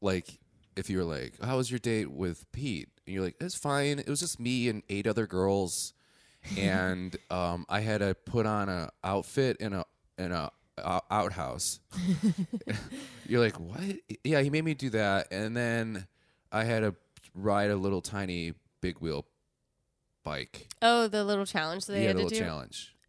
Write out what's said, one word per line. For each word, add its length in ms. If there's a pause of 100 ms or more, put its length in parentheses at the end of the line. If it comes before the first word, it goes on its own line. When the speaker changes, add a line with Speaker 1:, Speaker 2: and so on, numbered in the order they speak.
Speaker 1:
like, 380 (360)
if 120
you 120
were 40
like, 400
"How 140
was 140
your 80
date 320
with 400
Pete?" 380 (180)
And 80
you're 80
like, 180
"It's 140
fine. 420
It 100
was 120
just 200
me 300
and 180
eight 200
other 180
girls." 680 (640)
And, 580 (140)
um, 400
I 120
had 180
to 160 (100)
put 200
on 240
a 200 (140)
outfit 540
in 160
a, 120 (320)
in 140
a, 200 (260)
uh, 220 (120)
outhouse. 680 (140)
Speaker 2:
<laughs> 1300
Speaker 1:
You're 140
like, 180
"What?" 380 (260)
Yeah, 180
he 80
made 140
me 100
do 180
that, 400
and 240
then 520 (440)
I 120
had 180
to 140 (400)
ride 340
a 60
little 260
tiny 520 (280)
big 180
wheel 260 (1000)
bike. 440 (140)
Speaker 2:
Oh, 260
the 160
little 220
challenge 400
that 80
they 80
Speaker 1:
Yeah, 60
Speaker 2:
had 100
Speaker 1:
the 40
Speaker 2:
to 40
Speaker 1:
little 140
Speaker 2:
do? 60
Speaker 1:
challenge. 500 (140)